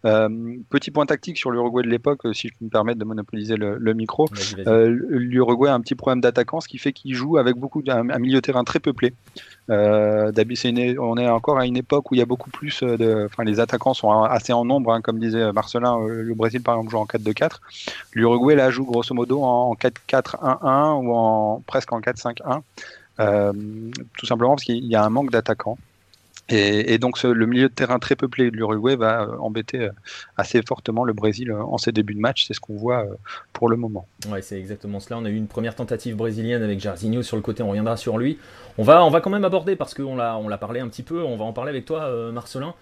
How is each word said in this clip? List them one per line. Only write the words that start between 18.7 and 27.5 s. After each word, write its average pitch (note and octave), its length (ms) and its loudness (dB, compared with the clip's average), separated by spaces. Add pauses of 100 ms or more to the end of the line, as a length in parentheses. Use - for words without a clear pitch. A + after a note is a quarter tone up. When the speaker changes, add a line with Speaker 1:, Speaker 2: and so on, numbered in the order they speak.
Speaker 1:
grosso A#2+ 280 -2
modo B2 300 0
en, B2 280 2
en A2 40 -2
quatre B2 320 -2
quatre - 340 0
un C3 200 0
un D3 320 4
ou B2+ 200 0
en, A2 540 2
presque - 240 -4
en A#2 80 -4
quatre A#2+ 200 -4
cinq A#2 260 -8
un, C#3+ 160 -2 (580)
euh, G2+ 320 2 (680)
tout - 80 -12
simplement B2 260 2
parce C#3 120 2
qu'il A#2+ 220 -4
y A2+ 100 0
a G#2 80 6
un G#2+ 60 4
manque B2+ 200 0
d'attaquants. A2+ 480 -2 (720)
Et, G#2+ 440 2
et - 20 2
donc B2 220 -2
ce, B2+ 80 0
le A2+ 180 4
milieu B2+ 240 4